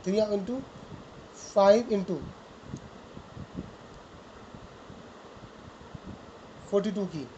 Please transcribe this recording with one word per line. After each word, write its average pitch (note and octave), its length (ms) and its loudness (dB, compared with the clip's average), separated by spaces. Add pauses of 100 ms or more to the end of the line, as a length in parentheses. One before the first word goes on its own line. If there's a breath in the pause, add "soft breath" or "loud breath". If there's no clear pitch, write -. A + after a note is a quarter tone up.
थ्री G3 220 4
into G#3 320 0 (840)
फ़ाइव G#3+ 440 10
into F#3+ 280 2 (4000)
फ़ोर्टी G3+ 200 4
टू F#3+ 140 0
की D3+ 220 -6 (100)